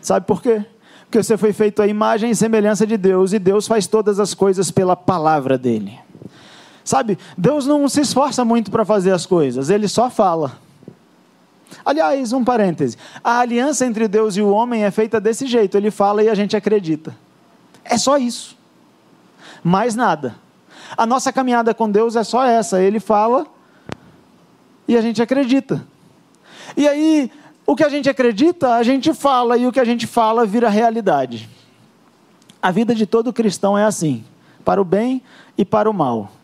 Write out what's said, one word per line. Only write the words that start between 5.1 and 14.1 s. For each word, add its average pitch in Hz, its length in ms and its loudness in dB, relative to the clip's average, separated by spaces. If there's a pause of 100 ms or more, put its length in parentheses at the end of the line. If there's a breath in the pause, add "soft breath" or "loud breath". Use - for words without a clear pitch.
dele. 117 400 -4 (880 loud breath)
Sabe, 233 340 -2 (200 loud breath)
Deus 262 280 0
não 285 220 2
se 285 140 0
esforça 254 420 0
muito 226 260 0
pra 226 140 0
fazer 190 280 2
as 180 140 -2
coisas, 139 440 0
ele 208 180 0
só 233 220 0
fala. 165 500 -2 (1300 loud breath)
Aliás, 285 480 -2
um 262 100 0
parêntese: 190 540 0 (260 loud breath)
a 240 160 0
aliança 247 460 0
entre 226 240 -2
Deus 214 260 0